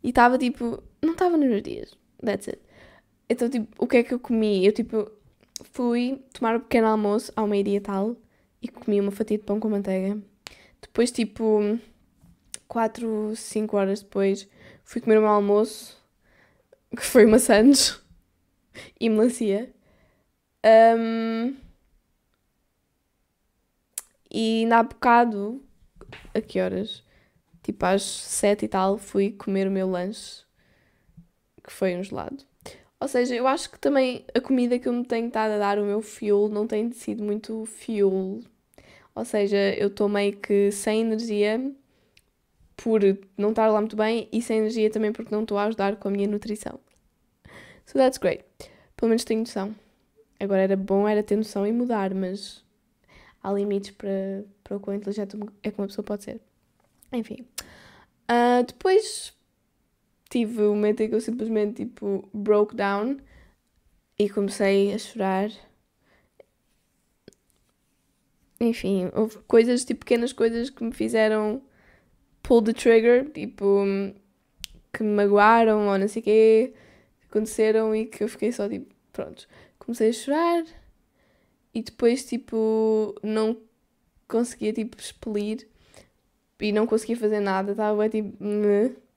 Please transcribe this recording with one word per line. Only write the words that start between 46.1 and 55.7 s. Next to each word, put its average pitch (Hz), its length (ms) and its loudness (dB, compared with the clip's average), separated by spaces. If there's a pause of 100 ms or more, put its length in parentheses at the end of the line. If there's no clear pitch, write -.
minha 202 160 -2
nutrição. 208 520 -8 (1080)
So - 80 -20
that's 262 240 4
great. - 260 -2 (520)
Pelo 226 140 0
menos 233 140 2
tenho 220 180 -2
noção. 214 340 -6 (640)
Agora 196 240 0
era 196 120 2
bom, 196 320 0
era 214 140 2
ter 208 140 0
noção 208 320 -2
e 214 40 0
mudar, 226 420 -2
mas 190 500 -8 (800)
há 196 80 -6
limites 202 400 -2
para, 196 520 -6 (200)
para 202 140 -10
o - 20 -8
quão 202 160 -6
inteligente 208 420 -6 (240)
é 214 80 -6
que 202 100 -12